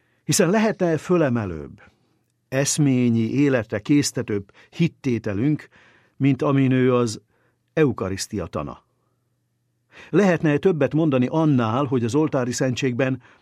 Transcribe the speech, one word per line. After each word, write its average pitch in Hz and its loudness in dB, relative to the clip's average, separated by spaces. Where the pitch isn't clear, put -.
Hiszen 160 2
lehetne 196 0
fölemelőbb, 110 -2
eszményi 127 0
életre 123 0
késztetőbb 120 -2
hittételünk, 127 -4
mint 135 0
amin 139 2
ő 127 2
az 120 -2
eukarisztia 98 -2
tana? 71 -10
Lehetne 165 2
többet 143 0
mondani 139 2
annál, 135 2
hogy 127 0
az 117 -2
oltári 139 0
szentségben 131 -2